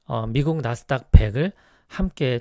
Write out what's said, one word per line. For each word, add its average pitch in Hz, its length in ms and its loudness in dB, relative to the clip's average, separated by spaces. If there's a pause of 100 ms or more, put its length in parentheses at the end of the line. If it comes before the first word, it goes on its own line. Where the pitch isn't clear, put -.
어, 113 220 -4
미국 143 340 0
나스닥 120 500 -4
백을 113 400 4 (360)
함께 135 540 -4